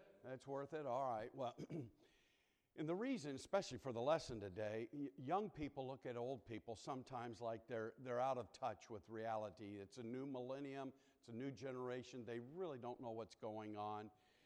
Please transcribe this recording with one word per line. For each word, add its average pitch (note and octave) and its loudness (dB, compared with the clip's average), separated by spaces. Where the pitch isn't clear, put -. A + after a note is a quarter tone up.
That's C3 -6
worth C#3 0
it? D#3 0
All B2+ 4
right. A2 0
Well, B2+ 0
<clears throat> - -10
and D3+ 0
the E3+ 4
reason, F#3 2
especially C#3 4
for C3+ -2
the A2+ 2
lesson C3 6
today, G#2+ 0
y-, C#3+ 0
young F#3 4
people C#3 -2
look C3 -4
at B2 0
old B2 0
people A2+ -4
sometimes A#2+ -4
like A2+ 0
they're, A2+ 0
they're B2 4
out C3 6
of A#2 -2
touch - -2
with G#2+ -6
reality. A2 0
It's G2 -8
a B2+ -4
new B2+ -2
millennium. C3+ -2
It's - -20
a A2+ -4
new C#3 0
generation. B2+ -2
They A#2 0
really E3+ 0
don't A#2+ -2
know A#2+ -2
what's A2+ -2
going G#2+ -2
on. G#2+ 0